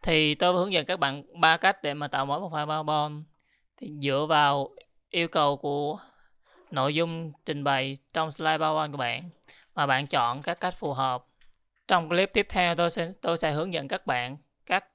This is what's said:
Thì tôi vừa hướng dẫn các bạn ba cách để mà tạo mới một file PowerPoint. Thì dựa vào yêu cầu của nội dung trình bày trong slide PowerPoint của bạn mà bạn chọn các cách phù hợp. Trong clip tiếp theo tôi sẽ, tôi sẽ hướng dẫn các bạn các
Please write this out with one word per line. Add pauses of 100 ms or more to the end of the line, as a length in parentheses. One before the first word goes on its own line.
Thì
tôi
vừa
hướng
dẫn
các
bạn
ba
cách
để
mà
tạo
mới
một
file
PowerPoint. (540)
Thì (100)
dựa
vào (340)
yêu
cầu
của (720)
nội
dung (120)
trình
bày (160)
trong
slide
PowerPoint
của
bạn (460)
mà
bạn
chọn
các
cách
phù
hợp. (640)
Trong
clip
tiếp
theo
tôi
sẽ, (100)
tôi
sẽ
hướng
dẫn
các
bạn (280)
các